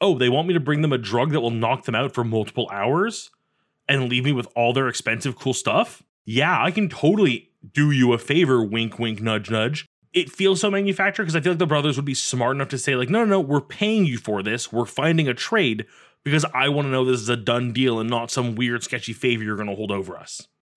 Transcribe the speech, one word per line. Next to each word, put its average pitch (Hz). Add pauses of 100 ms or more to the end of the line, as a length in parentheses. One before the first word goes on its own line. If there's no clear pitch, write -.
"Oh, 185
they 127
want 151
me 185
to 170
bring 147
them 151
a 131
drug 120
that 147
will 117
knock 117
them 120
out 131
for 123
multiple 113
hours 143 (560)
and 135
leave 123
me 147
with 123
all 120
their 135
expensive, 117
cool 131
stuff? 135 (220)
Yeah, 131
I 160
can 196
totally 165 (240)
do 147
you 127
a 113
favor, 135
wink, 110
wink, 110
nudge, 107
nudge." 113 (300)
It 170
feels 190
so 208
manufactured 196
'cause 160
I 165
feel 170
like 170
the 180
brothers 147
would 139
be 135
smart 127
enough 139
to 135
say, 135
like, 123
"No, 220
no, 214
no, 196
we're 143
paying 208
you 127
for 104
this. 110
We're 113
finding 160
a 120
trade 120 (400)
because 151
I 131
wanna 143
know 131
this 127
is 107
a 120
done 120
deal 120
and 110
not 117
some 120
weird, 120
sketchy 117
favor 117
you're 107
gonna 104
hold 104
over 92
us." - (280)